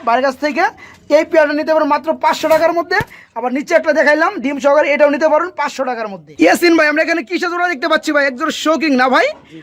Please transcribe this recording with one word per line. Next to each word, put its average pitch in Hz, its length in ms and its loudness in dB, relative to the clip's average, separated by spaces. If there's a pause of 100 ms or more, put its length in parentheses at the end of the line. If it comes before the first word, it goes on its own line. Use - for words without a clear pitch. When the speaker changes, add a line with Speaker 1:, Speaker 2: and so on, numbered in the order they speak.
Speaker 1:
ভাইয়ের 254 200 0
কাছ 269 120 -2
থেকে 294 240 -2 (540)
এই 320 100 4
পেয়ারটা 311 280 2
নিতে 302 200 -2
পারেন 311 140 2
মাত্র 294 260 -2
পাঁচশো 311 340 -2
টাকার 320 260 2
মধ্যে। 349 220 -4 (400)
আবার 240 180 -4
নিচে 302 220 -4
একটা 320 180 0
দেখাইলাম 311 440 2
ডিম 277 220 -6
সহকারে, 285 340 2
এটাও 294 160 4
নিতে 302 180 0
পারেন 320 220 0
পাঁচশো 285 340 -6
টাকার 233 240 -6
মধ্যে। 160 320 -16
ইয়াসিন 339 380 4
ভাই, 311 100 4
আমরা 302 160 0
এখানে 320 200 -2
কিসের 349 260 -4
জোড়া 349 180 -2
দেখতে 330 200 -4
পাচ্ছি 311 240 -2
ভাই? 285 140 2
এক 269 100 -2
জোড়া 302 160 -4
শৌকিং 302 440 0
না 254 140 2
ভাই? 302 160 2
Speaker 2:
জি, - 300 -10
জি। 160 80 -20